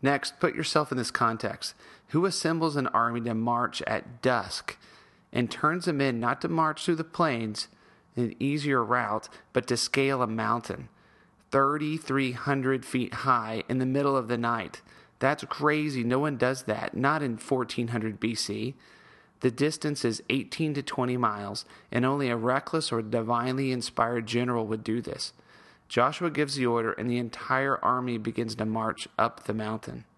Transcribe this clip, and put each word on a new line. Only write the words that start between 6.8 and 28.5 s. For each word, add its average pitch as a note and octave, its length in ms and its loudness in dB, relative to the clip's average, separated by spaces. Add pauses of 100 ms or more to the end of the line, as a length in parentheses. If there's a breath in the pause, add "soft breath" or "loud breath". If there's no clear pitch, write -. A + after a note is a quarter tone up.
through E3+ 120 2
the D#3+ 60 -4
plains, A#2+ 640 -2 (480 soft breath)
an A#2+ 240 0
easier C#3 460 2
route, A2 440 0 (240 loud breath)
but B2+ 140 0
to A#2+ 100 2
scale C3+ 460 2
a A#2+ 40 2
mountain, A2+ 640 -2 (600 soft breath)
thirty-three C#3 840 2
hundred C3 520 0
feet - 300 -2
high A2+ 560 0
in C3 80 2
the B2+ 80 2
middle C#3 300 2
of A#2+ 120 0
the A#2+ 80 0
night? A#2 460 -2 (360 loud breath)
That's C#3 260 0
crazy. D3 600 0
No B2+ 140 4
one D3 180 0
does B2+ 280 0
that, - 300 -2
not C#3+ 280 2
in A#2+ 160 -2
fourteen B2 500 0
hundred A2 320 -2
B A2+ 140 0
C. A2 420 -4 (640 loud breath)
The C3 100 4
distance D3 540 -2
is A2+ 240 0
eighteen C#3+ 460 -2
to C#3+ 80 -4
twenty B2 340 -2
miles, G#2 480 -2 (260 loud breath)
and A#2+ 140 2
only C#3 240 2
a A#2+ 80 0
reckless C3 560 0
or A#2 80 2
divinely A#2+ 720 0
inspired A#2+ 540 0
general A#2+ 400 0
would A2 180 -4
do A2+ 160 0
this. - 320 -8 (560 loud breath)
Joshua D3+ 420 2
gives C#3+ 260 0
the C3 100 2
order, A#2 260 2
and - 160 -2
the A#2+ 80 2
entire C3 680 0
army B2 340 2
begins A2+ 380 -4